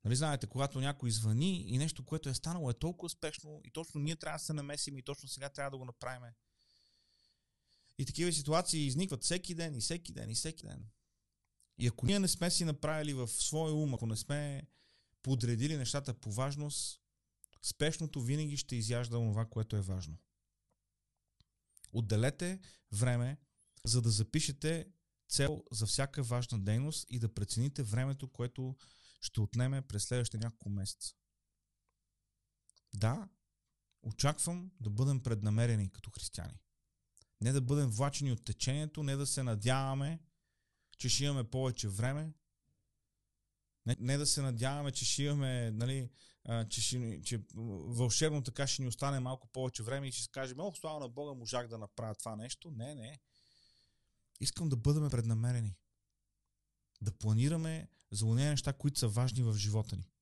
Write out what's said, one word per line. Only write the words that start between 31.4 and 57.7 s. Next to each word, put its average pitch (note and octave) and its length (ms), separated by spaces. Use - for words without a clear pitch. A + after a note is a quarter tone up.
Да, C3+ 340
очаквам E3+ 680
да G#2+ 100
бъдем C3 320
преднамерени G#2+ 680
като - 200
християни. - 500
Не A#2+ 120
да C#3 80
бъдем C#3 300
влачени C3+ 420
от A2 120
течението, D3 580
не C#3 140
да C#3 100
се C3+ 160
надяваме, C3+ 800
че B2+ 100
ще B2 160
имаме C3+ 260
повече B2+ 380
време, C3+ 440
не, A#2+ 140
не B2+ 160
да D3 100
се - 160
надяваме, C3+ 500
че C3+ 120
ще - 180
имаме, C3 480
нали, B2 400
а, A2+ 240
че - 140
ще B2 160
ни, G#2+ 240
че A2+ 200
вълшебно A#2 880
така B2+ 240
ще C3+ 160
ни B2+ 60
остане C#3 320
малко B2+ 280
повече B2+ 340
време C3+ 260
и B2 40
ще - 100
си - 60
кажем: C3+ 320
„О, F#3+ 140
слава D#3 260
на C3 80
Бога, C#3 260
можах B2 340
да A2 100
направя A2 360
това A2 220
нещо.“ B2 340
Не, C3 240
не. C3 260
Искам - 280
да C3+ 80
бъдем C#3+ 340
преднамерени. A2+ 640
Да G2+ 120
планираме D#3 760